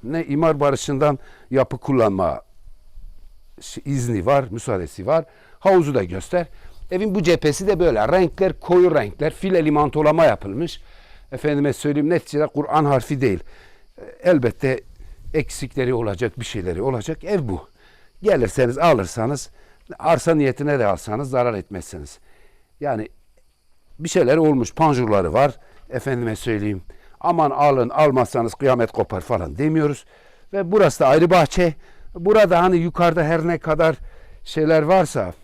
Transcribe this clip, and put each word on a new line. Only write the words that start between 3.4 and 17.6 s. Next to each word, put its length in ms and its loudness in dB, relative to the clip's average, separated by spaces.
izni 420 -2
var, 240 4
müsaadesi 560 -6
var. 180 0
Havuzu 320 2
da 100 0
göster. 420 -6
Evin 240 -4
bu 80 -2
cephesi 440 0
de 140 0
böyle. 280 2
Renkler 520 0
koyu 340 4
renkler. 380 -2
Fileli 380 0
mantolama 540 2
yapılmış. 580 -2
Efendime 400 0
söyleyeyim, 380 -2
neticede 360 -2
Kur'an 380 -2
harfi 360 0
değil. 200 0
Elbette 580 0
eksikleri 600 -4
olacak, 460 -4
bir 40 -8
şeyleri 380 -6
olacak. 420 -6
Ev 240 -4
bu. 200 -8